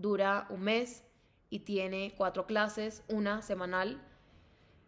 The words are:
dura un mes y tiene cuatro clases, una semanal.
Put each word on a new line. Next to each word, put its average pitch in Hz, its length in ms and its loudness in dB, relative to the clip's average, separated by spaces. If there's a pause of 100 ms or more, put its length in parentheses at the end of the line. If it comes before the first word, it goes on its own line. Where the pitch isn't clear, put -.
dura 196 480 4
un 190 120 -6
mes 226 420 0 (440)
y 208 120 -6
tiene 196 560 -2
cuatro 185 280 0
clases, 214 600 0
una 214 340 0
semanal. 185 640 -2 (840)